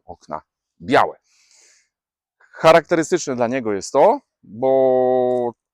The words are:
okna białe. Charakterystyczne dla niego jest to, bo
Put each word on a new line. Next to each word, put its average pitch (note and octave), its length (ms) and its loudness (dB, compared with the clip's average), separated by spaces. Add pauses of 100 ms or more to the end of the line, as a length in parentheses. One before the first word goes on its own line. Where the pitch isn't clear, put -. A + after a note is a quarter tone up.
okna D#2 380 -18 (380)
białe. A#2 360 -2 (1200)
Charakterystyczne D#3+ 1000 0
dla A#2+ 100 -2
niego A#2 260 -4
jest F#2+ 200 -8
to, G3+ 280 4 (220)
bo B2+ 1080 0 (220)